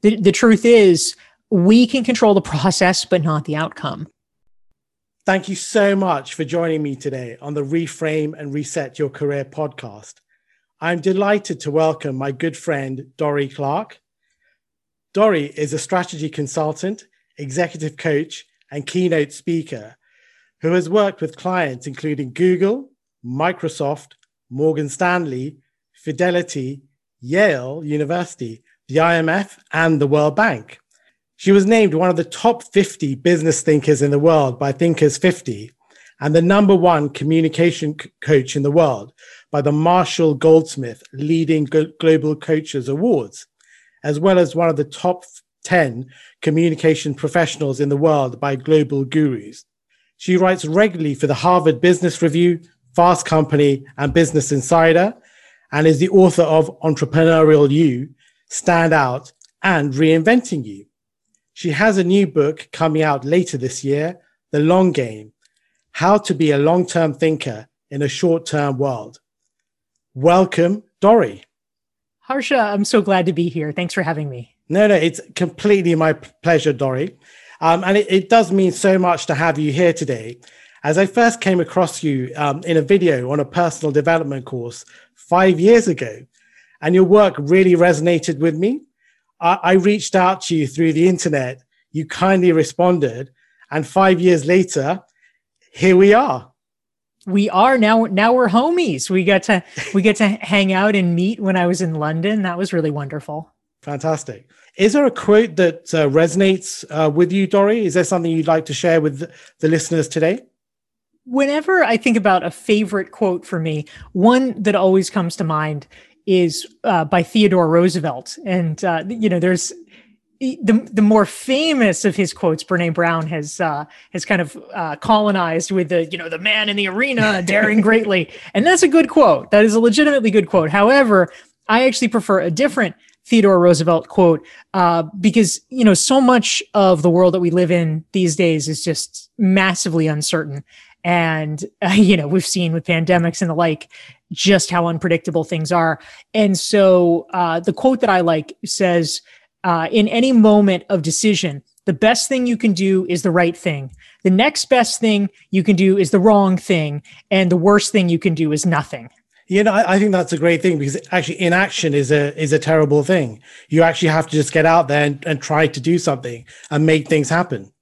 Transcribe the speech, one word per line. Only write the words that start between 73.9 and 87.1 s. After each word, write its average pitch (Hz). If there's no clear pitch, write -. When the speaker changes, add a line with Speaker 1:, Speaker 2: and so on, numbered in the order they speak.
Speaker 1:
for 185
having 151
me. 123
Speaker 2:
No, 196
no, 208
it's 165
completely 180
my 160
p-, -
pleasure, 156
Dorie. 135
Um, 170
and 190
it, 208
it 190
does 220
mean 190
so 190
much 175
to 165
have 151
you 151
here 165
today. 120
As 156
I 196
first 233
came 185
across 170
you, 131
um, 147
in 165
a 156
video 143
on 147
a 139
personal 160
development 143
course 120
five 180
years 214
ago, 120
and 160
your 190
work 196